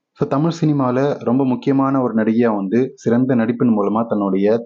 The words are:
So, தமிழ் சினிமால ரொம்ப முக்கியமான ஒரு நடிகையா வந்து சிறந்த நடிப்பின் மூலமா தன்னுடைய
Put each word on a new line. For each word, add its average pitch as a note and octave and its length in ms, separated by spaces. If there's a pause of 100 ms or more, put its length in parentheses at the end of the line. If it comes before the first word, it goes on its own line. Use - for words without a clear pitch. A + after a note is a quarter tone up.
(180)
So, - 100
தமிழ் D3+ 280
சினிமால C#3 420 (200)
ரொம்ப B2+ 260
முக்கியமான C3+ 580
ஒரு A2+ 120
நடிகையா A2+ 400
வந்து G#2 400
சிறந்த B2+ 400
நடிப்பின் A#2 400
மூலமா G#2 320
தன்னுடைய G2+ 580